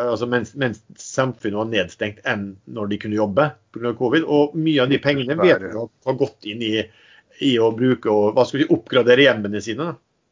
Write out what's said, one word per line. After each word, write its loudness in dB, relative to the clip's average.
altså -2
mens, -2
mens -6
samfunnet -4
var -4
nedstengt -4
enn -4
når -6
de -4
kunne -4
jobbe 2
på -12
grunn -4
av -20
covid, 0
og 2
mye 0
av 0
de 2
pengene -2
vet 4
vi -10
har, -8
har -4
gått -4
inn -10
i, -2
i 2
å 4
bruke 0
og, 2
hva 4
skal -6
vi 2
si, 4
oppgradere 4
hjemmene 0
sine, -6
da. -12